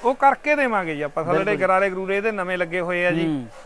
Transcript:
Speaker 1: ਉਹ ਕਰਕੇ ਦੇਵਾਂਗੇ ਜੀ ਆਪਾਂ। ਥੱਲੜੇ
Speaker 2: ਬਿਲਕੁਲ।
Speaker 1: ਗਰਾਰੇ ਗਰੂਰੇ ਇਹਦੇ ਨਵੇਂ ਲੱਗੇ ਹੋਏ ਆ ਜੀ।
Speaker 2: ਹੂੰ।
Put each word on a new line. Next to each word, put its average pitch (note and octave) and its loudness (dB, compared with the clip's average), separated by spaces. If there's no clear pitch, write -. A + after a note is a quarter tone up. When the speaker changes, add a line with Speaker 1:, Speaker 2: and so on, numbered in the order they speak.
Speaker 1:
ਉਹ B3+ 2
ਕਰਕੇ C#4 2
ਦੇਵਾਂਗੇ G#3 0
ਜੀ D3 -4
ਆਪਾਂ। D3 -4
ਥੱਲੜੇ E3 2
Speaker 2:
ਬਿਲਕੁਲ। G3 0
Speaker 1:
ਗਰਾਰੇ F#3+ 4
ਗਰੂਰੇ F#3 -2
ਇਹਦੇ G#3+ 0
ਨਵੇਂ F#3 -4
ਲੱਗੇ F3 -4
ਹੋਏ F3 -2
ਆ F3+ 2
ਜੀ। E3 0
Speaker 2:
ਹੂੰ। C#3+ -2